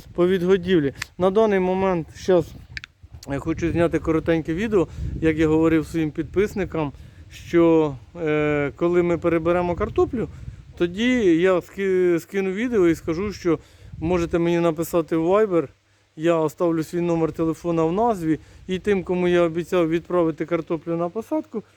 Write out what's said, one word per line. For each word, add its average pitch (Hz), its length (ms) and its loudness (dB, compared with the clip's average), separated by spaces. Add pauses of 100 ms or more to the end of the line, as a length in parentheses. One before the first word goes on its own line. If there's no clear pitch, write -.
(140)
по 175 140 2
відгодівлі. 180 680 2 (240)
На 185 140 2
даний 208 280 2
момент 185 560 0
щас 180 300 2 (840)
я 139 100 -4
хочу 160 320 -4
зняти 165 280 0
коротеньке 160 540 0
відео, 196 340 0 (340)
як 156 160 2
я 160 100 2
говорив 160 380 2
своїм 160 260 -4
підписникам, 170 800 -2 (400)
що, 165 640 2 (260)
е, 151 540 0
коли 175 280 2
ми 170 140 0
переберемо 170 580 0
картоплю, 226 520 -2 (500)
тоді 190 600 2
я 180 240 2
ски-, 185 580 0
скину 190 320 -4
відео 214 360 0
і 165 80 4
скажу, 180 380 -6
що 165 260 -2 (400)
можете 170 400 -2
мені 170 200 2
написати 165 580 0
в 160 120 0
Viber, 185 380 2 (480)
я 165 200 0
оставлю 160 480 0
свій 170 180 -4
номер 165 300 0
телефона 165 520 -2
в 165 100 0
назві, 185 460 0 (280)
і 185 120 -4
тим, 196 240 0
кому 180 240 0
я 175 140 4
обіцяв 170 480 0
відправити 165 560 0
картоплю 165 500 -4
на 170 140 -2
посадку, 226 540 -6 (140)